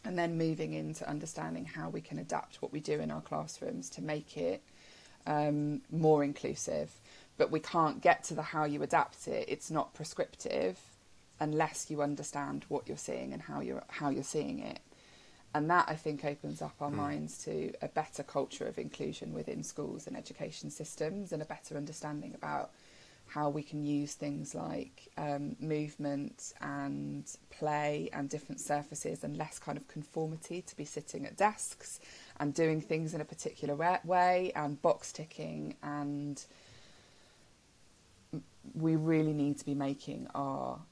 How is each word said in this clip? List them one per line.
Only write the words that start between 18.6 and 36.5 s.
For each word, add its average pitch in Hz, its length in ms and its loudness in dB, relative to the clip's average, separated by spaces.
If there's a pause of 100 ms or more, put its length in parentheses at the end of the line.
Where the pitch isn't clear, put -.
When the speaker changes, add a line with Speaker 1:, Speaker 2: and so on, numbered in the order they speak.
Speaker 1:
of - 100 -4
inclusion 151 560 -6
within 156 300 -4
schools - 440 -6
and - 100 -6
education - 520 -8
systems, 160 640 -4
and 151 100 -2
a 156 40 -4
better 151 320 -10
understanding 147 580 -6
about 147 360 -4 (560)
how 151 220 0
we 147 140 0
can 151 220 -4
use 143 300 2
things 147 380 -4
like, - 640 -6
um, 147 420 -2
movement 147 1000 -2
and 143 760 -4 (140)
play 147 600 0
and 139 180 -2
different 151 300 -6
surfaces 147 640 -2
and 147 140 -4
less 151 220 -6
kind 147 180 -4
of - 100 -10
conformity 160 760 -4
to - 120 -16
be 147 100 -6
sitting - 400 -6
at - 120 -10
desks - 640 2 (400)
and 147 140 2
doing 160 280 6
things 160 320 0
in 156 80 -2
a 151 40 -2
particular - 500 -2
wa-, 170 280 4
way 180 520 6
and 147 260 0
box - 300 4
ticking. 156 720 -6
And 143 600 -2 (1900)